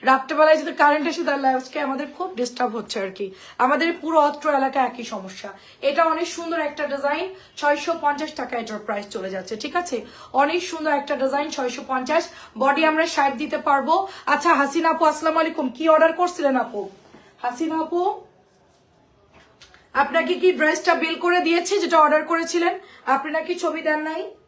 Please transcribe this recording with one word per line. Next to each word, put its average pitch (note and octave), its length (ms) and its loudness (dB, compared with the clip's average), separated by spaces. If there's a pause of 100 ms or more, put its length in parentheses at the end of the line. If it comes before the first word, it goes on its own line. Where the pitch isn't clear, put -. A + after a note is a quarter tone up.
(100)
রাত্রেবেলায় D#4 520 4
যদি D4+ 180 -6
কারেন্ট D4 300 4
এসে, E4 180 -6
তাহলে C#4 200 0 (100)
আজকে C4 180 -10 (100)
আমাদের C4+ 200 -6 (100)
খুব F#4 120 -6 (120)
ডিস্টার্ব A#3+ 380 -4
হচ্ছে G#3+ 260 -8
আর F#3+ 140 -6
কি। G3+ 80 -6 (380)
আমাদের D4 240 2 (120)
পুরো D#4+ 180 2 (100)
অত্র D4 180 -4 (120)
এলাকা C4+ 200 0 (100)
একই A#3+ 240 -10
সমস্যা। F#3+ 380 -12 (380)
এটা D4 140 2 (100)
অনেক E4 240 -2
সুন্দর E4+ 220 -4 (100)
একটা D4 240 -6
ডিজাইন, C#4+ 340 -2 (320)
ছয়শো D4 340 0 (120)
পঞ্চাশ D4 260 -2 (100)
টাকা B3+ 220 -6
এটার G#3+ 240 -8
প্রাইস G3+ 280 -4
চলে F#3+ 200 -6
যাচ্ছে, F#3+ 280 -8
ঠিক - 180 -8
আছে? F4 160 -6 (460)
অনেক E4 180 2 (100)
সুন্দর D#4 300 -2
একটা C#4 220 -4
ডিজাইন, C#4+ 240 0 (100)
ছয়শো C4 340 -6
পঞ্চাশ। C4 320 0 (380)
বডি C#4+ 300 2
আমরা D#4 140 2 (100)
ষাট C#4 180 2 (100)
দিতে D4+ 160 -4 (100)
পারবো। C#4 260 4 (380)
আচ্ছা, D4 180 2 (100)
হাসিনা E4 340 2
আপু, E4 160 0
আসসালামু D#4+ 320 0
আলাইকুম। D#4+ 240 -2 (100)
কি D#4 80 -6 (100)
অর্ডার D#4+ 260 6
করছিলেন C#4+ 340 0 (100)
আপু? G#3 180 -8 (640)
হাসিনা D#4 400 -4
আপু, F4 180 -2 (2000)
আপনাকে C#4 400 2
কি F#4 60 6 (100)
ড্রেসটা D#4+ 340 2 (100)
বিল E4 220 -2
করে F4 220 4
দিয়েছে F4 360 0
যেটা E4 220 2
অর্ডার D4+ 260 4
করেছিলেন? E4+ 440 0 (400)
আপনি C#4 220 -4
নাকি D#4+ 160 -4 (100)
ছবি D#4 260 -2
দেন D4+ 200 0
নাই। E4 140 -6 (240)